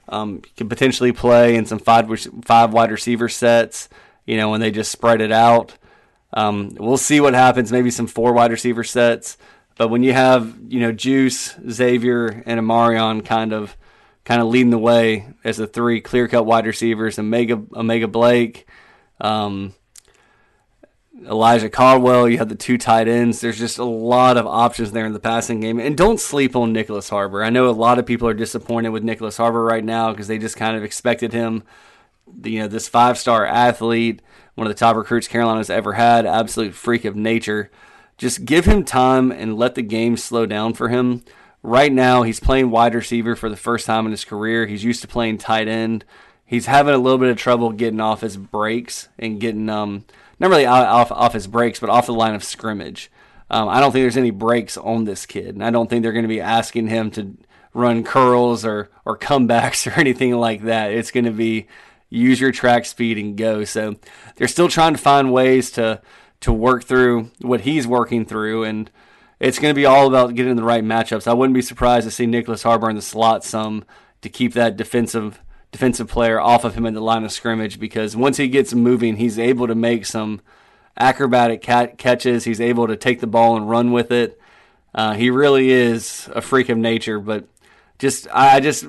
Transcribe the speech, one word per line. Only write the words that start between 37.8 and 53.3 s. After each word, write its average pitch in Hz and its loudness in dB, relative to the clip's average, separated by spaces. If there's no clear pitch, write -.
Just 123 -6
give 156 2
him 196 4
time 131 2
and 104 -8
let 123 -2
the 131 -6
game 113 -2
slow 113 -2
down 107 -4
for 123 -6
him. 123 -2
Right 135 2
now, 127 4
he's 113 -2
playing 131 2
wide 113 4
receiver 117 -4
for 110 -8
the 104 -8
first 117 -4
time 110 -2
in 110 -4
his 104 -8
career. 110 -4
He's 104 -10
used 117 -2
to - -18
playing 113 -4
tight 110 -2
end. 113 -4
He's 120 -4
having 143 4
a 131 4
little 127 2
bit 127 2
of 110 -2
trouble 120 0
getting 110 -4
off 110 -2
his 98 -8
breaks 107 -6
and 107 -8
getting, 110 -6
um, 104 -6
not 185 0
really 147 4
o-, 123 2
off, 120 4
off 117 0
his 104 -8
breaks, 117 -2
but 107 -6
off 120 4
the 120 -6
line 113 0
of 98 -10
scrimmage. - -12